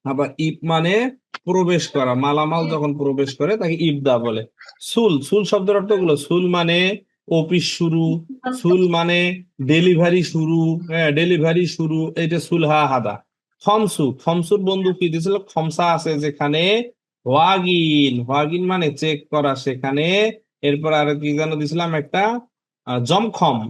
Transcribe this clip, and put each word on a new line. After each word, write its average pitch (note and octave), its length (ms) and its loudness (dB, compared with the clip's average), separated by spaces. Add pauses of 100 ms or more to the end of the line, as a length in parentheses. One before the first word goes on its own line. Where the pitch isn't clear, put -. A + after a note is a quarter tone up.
আবার C3+ 320 -2
ইব D#3+ 260 -2
মানে E3 300 0 (520)
প্রবেশ F3+ 420 0
করা, B2+ 280 0
মালামাল D3+ 540 0
যখন D3 280 -2
প্রবেশ C#3 380 -2
করে D#3+ 220 -2
তাকে F3 160 -2
ইবদা C#3+ 440 0
বলে। A2+ 240 -4 (380)
সুল, A3+ 420 0
সুল G3+ 220 0
শব্দের G3 320 0
অর্থ G3+ 180 0
গুলো, F#3 240 2
সুল F3 300 -2
মানে F3 320 2 (520)
অফিস E3 340 0 (120)
শুরু, E3 280 0 (560)
সুল F3+ 280 4
মানে E3+ 300 2 (420)
ডেলিভারি E3+ 600 4
শুরু, D#3+ 360 0 (280)
হ্যাঁ, D#3+ 240 0
ডেলিভারি E3 560 2
শুরু, D#3+ 320 -2 (180)
এটা E3+ 220 -2
সুলহা D3+ 480 2
হাদা। A2+ 280 -2 (480)
খমসু, G#3 420 2 (180)
খমসুর F3 380 0
বন্ধু F#3+ 320 0
কি F3+ 160 -2
দিয়েছিল? E3 300 -2
খমসা E3 520 -2
আছে E3 280 -2
যেখানে, D3 420 -2 (640)
হোয়াগিন, D#3+ 880 2 (120)
হোয়াগিন D3+ 400 -2
মানে F3+ 220 0 (100)
চেক D#3 200 -2 (120)
করা C#3+ 260 0
সেখানে। C3+ 500 -4 (560)
এরপর D3 320 0
আর D3 160 2 (100)
কি D3 180 -4
যেন D#3 180 -2
দিছিলাম E3 380 -4
একটা, D#3 300 -2 (640)
আহ, B2 160 -2
জমখম E3 540 0 (120)